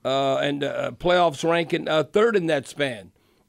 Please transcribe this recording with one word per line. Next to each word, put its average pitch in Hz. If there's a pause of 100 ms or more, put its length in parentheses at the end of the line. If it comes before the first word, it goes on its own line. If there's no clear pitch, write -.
uh, 135
and, 143
uh, 131
playoffs 165
ranking, 170
uh, 156
third 214
in 180
that 143
span. 117 (360)